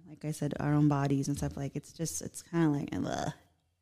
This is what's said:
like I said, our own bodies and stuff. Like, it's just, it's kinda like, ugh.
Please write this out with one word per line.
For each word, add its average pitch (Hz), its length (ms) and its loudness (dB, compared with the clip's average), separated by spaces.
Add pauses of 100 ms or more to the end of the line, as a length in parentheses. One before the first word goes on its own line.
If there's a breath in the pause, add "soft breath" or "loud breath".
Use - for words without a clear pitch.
like 151 160 -12
I 151 60 -2
said, 147 280 -4
our 147 140 2
own 147 160 8
bodies 139 400 2
and 143 80 -2
stuff. 143 180 -4
Like, 139 220 -6
it's - 160 -10
just, - 280 -6
it's - 200 -10
kinda 170 280 2
like, 143 240 0
ugh. - 380 -2 (500)